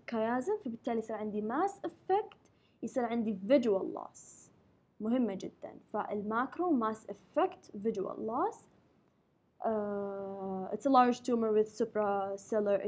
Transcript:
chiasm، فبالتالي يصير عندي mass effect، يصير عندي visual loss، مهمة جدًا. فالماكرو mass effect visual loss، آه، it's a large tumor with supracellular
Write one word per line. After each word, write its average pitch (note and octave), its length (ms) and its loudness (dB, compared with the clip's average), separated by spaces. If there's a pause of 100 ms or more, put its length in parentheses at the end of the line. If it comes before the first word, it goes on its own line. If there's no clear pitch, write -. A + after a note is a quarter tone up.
(120)
chiasm، B3 520 0
فبالتالي A#3 340 -4
يصير A3 180 -4
عندي G#3+ 320 -4
mass F4 240 2 (140)
effect، G4 500 0 (460)
يصير A#3+ 220 -2
عندي A3+ 340 -2 (100)
visual A#3+ 500 4
loss، - 520 -14 (500)
مهمة A3 340 2
جدًا. - 440 -12 (140)
فالماكرو A#3 880 0
mass A3 160 0
effect - 720 -4 (140)
visual G3 320 -2 (140)
loss، F4 260 -2 (1080)
آه، G3 1080 -4
it's A3 140 -4
a C4+ 40 4
large B3 300 6
tumor A3+ 360 2
with G#3+ 120 4
supracellular G3+ 1200 0